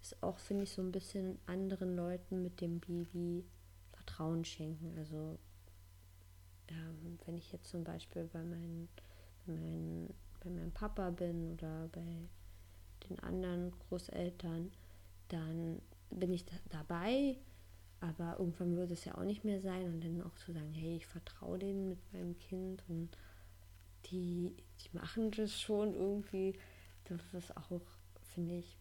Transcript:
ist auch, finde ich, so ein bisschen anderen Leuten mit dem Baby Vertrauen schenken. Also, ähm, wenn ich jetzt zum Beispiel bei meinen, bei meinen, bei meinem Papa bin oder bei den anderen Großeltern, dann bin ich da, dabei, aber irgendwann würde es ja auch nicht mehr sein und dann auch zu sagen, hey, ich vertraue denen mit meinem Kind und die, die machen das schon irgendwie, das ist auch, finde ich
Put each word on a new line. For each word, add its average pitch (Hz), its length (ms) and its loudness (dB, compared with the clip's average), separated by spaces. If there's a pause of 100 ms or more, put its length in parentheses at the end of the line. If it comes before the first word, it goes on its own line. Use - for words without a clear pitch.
ist - 200 -6
auch, 180 160 4
finde 202 260 2
ich, 196 80 0
so - 100 0
ein 185 100 2
bisschen 185 540 0
anderen 185 500 2
Leuten 180 460 2
mit 180 180 0
dem 170 220 4
Baby 175 640 2 (480)
Vertrauen 165 500 2
schenken. 160 540 -2
Also, 156 400 -2 (1300)
ähm, 160 540 -6
wenn 170 120 -2
ich - 140 -8
jetzt - 180 -8
zum 170 140 0
Beispiel 165 480 -2
bei 165 120 -2
meinen, 170 460 -2 (560)
bei 170 80 -2
meinen, 165 600 0 (300)
bei 180 60 -4
meinem 170 220 0
Papa 202 400 2
bin 170 420 2
oder 160 380 -2
bei 170 380 -4 (760)
den - 120 -4
anderen 180 520 2
Großeltern, 175 1000 0 (560)
dann 165 540 0 (280)
bin 180 220 4
ich 180 140 4
da, - 100 -8 (140)
dabei, 220 680 6 (640)
aber 170 400 2
irgendwann 175 360 6
würde 175 180 4
es - 120 -2
ja - 100 -2
auch - 80 0
nicht 208 200 2
mehr 202 180 6
sein 185 240 2
und 165 180 2
dann 170 180 2
auch - 140 -4
zu - 160 -8
sagen, 156 220 -2
hey, 160 240 0
ich 160 100 -6
vertraue - 520 -2
denen 196 300 2
mit 180 240 -4
meinem 175 260 0
Kind 185 480 -2
und 165 220 0 (960)
die, 175 500 2 (240)
die - 180 -6
machen 220 340 4
das 214 280 2
schon 208 340 6
irgendwie, 190 640 4 (480)
das 170 160 -2 (120)
ist 175 220 -6
auch, 175 260 -2 (520)
finde 175 220 2
ich - 260 -4